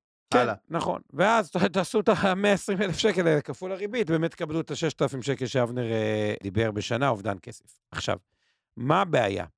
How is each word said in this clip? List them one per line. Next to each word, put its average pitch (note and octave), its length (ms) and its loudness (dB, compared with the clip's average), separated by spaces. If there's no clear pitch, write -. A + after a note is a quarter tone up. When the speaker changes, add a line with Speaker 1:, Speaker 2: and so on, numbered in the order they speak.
Speaker 1:
כן, B3+ 60 6
Speaker 2:
הלאה. D#3+ 160 2
Speaker 1:
נכון. E3 320 -4
ואז G3 380 2
ת-, - 60 -4
תעשו F#3 440 0
את G3+ 80 2
המאה G3 440 4
עשרים G3 300 0
אלף D#3+ 160 -2
שקל F3+ 280 2
האלה D#3 140 4
כפול F#3 320 -8
הריבית, G3+ 380 -4
באמת E3 200 2
תקבלו D#3+ 300 -4
את C#3+ 100 -6
הששת D3+ 320 -4
אלפים C3+ 200 0
שקל C3 240 -2
שאבנר, A#2+ 460 0
אה, G#2+ 500 0
דיבר G#2 280 0
בשנה, A#2 380 -2
אובדן G2+ 340 -2
כסף. - 360 -20
עכשיו, - 280 -4
מה D3 240 2
הבעיה? A2 460 0